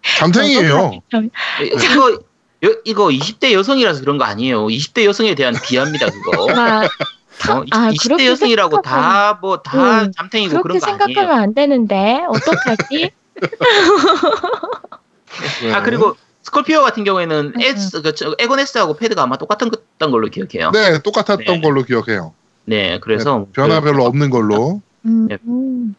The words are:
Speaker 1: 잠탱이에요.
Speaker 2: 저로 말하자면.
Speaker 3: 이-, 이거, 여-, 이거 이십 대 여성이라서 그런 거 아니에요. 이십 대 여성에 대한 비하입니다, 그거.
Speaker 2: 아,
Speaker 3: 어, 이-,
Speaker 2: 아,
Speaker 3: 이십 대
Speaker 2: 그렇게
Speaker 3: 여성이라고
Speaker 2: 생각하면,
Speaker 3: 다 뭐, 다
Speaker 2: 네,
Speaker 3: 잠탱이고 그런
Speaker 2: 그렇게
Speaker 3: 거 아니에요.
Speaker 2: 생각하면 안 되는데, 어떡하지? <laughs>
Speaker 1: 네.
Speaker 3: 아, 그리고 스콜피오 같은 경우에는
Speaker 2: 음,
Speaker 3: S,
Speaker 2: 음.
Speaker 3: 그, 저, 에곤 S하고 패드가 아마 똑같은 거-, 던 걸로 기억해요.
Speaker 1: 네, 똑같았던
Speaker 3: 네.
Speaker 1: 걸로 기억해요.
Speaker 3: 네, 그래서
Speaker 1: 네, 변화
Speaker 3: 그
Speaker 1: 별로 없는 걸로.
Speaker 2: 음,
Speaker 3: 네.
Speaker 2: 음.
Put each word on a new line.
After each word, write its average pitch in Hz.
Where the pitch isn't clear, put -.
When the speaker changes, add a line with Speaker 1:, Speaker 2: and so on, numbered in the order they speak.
Speaker 1:
잠탱이에요. 175
Speaker 2:
저로 -
말하자면. 226
Speaker 3:
이-, -
이거, 254
여-, 185
이거 202
이십 156
대 262
여성이라서 196
그런 143
거 135
아니에요. 110
이십 131
대 233
여성에 202
대한 123
비하입니다, 131
그거. 98
Speaker 2:
아, 226
Speaker 3:
어, -
이-, -
Speaker 2:
아, 220
Speaker 3:
이십 151
대 247
Speaker 2:
그렇게 269
Speaker 3:
여성이라고 226
Speaker 2:
생각하면, -
Speaker 3:
다 185
뭐, 185
다 247
Speaker 2:
네, 190
Speaker 3:
잠탱이고 208
그런 330
Speaker 2:
그렇게 359
Speaker 3:
거 -
아니에요. 403
Speaker 2:
생각하면 349
안 208
되는데, 240
어떡하지? 285
<laughs> 370
Speaker 1:
네. 160
Speaker 3:
아, 202
그리고 208
스콜피오 294
같은 233
경우에는 165
Speaker 2:
음, 240
Speaker 3:
S, 202
Speaker 2:
음. 151
Speaker 3:
그, 151
저, 156
에곤 240
S하고 208
패드가 214
아마 127
똑같은 208
거-, -
던 156
걸로 113
기억해요. -
Speaker 1:
네, 196
똑같았던 208
Speaker 3:
네. 175
Speaker 1:
걸로 139
기억해요. 107
Speaker 3:
네, 98
그래서 113
Speaker 1:
네, 98
변화 151
Speaker 3:
그 147
Speaker 1:
별로 139
없는 135
걸로. 120
Speaker 2:
음, 220
Speaker 3:
네. 208
Speaker 2:
음. 247